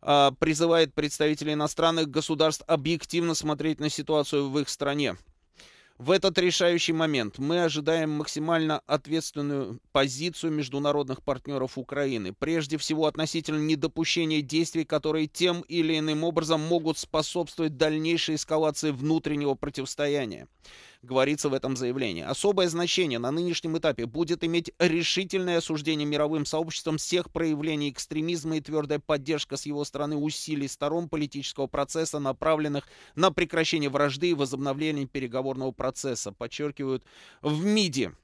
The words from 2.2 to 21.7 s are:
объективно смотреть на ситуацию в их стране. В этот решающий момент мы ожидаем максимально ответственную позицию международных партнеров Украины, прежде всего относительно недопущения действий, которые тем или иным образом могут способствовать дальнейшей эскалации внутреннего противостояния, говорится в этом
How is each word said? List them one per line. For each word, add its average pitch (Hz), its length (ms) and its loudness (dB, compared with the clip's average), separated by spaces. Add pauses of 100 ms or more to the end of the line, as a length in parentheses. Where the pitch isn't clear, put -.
объективно 165 680 0
смотреть 151 460 -2
на 147 100 -2
ситуацию 143 600 0
в 139 80 0
их 143 100 -2
стране. 143 480 -2 (840)
В 123 120 -2
этот 190 280 4
решающий 175 560 2
момент 147 440 0
мы 160 240 0
ожидаем 156 480 0
максимально 151 760 -2
ответственную 143 920 -4 (140)
позицию 139 600 0
международных 143 680 -2
партнеров 131 560 -4
Украины, 127 580 -2
прежде 156 400 -2
всего 156 300 0
относительно 156 540 -2
недопущения 156 840 0
действий, 156 420 0
которые 156 440 0
тем 175 400 2
или 160 300 2
иным 156 260 0
образом 160 360 2
могут 160 380 2
способствовать 156 760 -2
дальнейшей 156 580 2
эскалации 156 560 0
внутреннего 147 640 0
противостояния, 139 960 -4 (540)
говорится 131 460 2
в 135 60 2
этом 131 220 -2